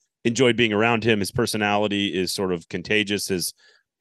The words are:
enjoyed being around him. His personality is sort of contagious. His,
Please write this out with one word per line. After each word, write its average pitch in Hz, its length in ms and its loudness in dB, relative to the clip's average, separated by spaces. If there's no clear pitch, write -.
enjoyed 120 320 2
being 110 160 2
around 113 280 2
him. 110 180 2
His 95 120 -4
personality 104 760 0
is 87 260 -2
sort 95 180 -2
of 82 160 -6
contagious. 104 600 -2
His, 87 260 -4